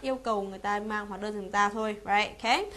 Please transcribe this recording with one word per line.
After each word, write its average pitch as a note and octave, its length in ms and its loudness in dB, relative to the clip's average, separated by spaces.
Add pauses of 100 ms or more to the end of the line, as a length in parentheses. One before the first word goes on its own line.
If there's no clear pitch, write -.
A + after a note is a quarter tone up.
yêu C4 140 0
cầu A#3 260 0
người G3 180 -6
ta G#3 200 0
mang G#3+ 280 -4
hóa G3 100 -8
đơn G#3 160 -4
cho G#3 80 -6
chúng F#3 100 -8
ta G3+ 180 4
thôi, G#3+ 260 -2 (100)
right? G3+ 320 2
Okay. C#4 280 2 (120)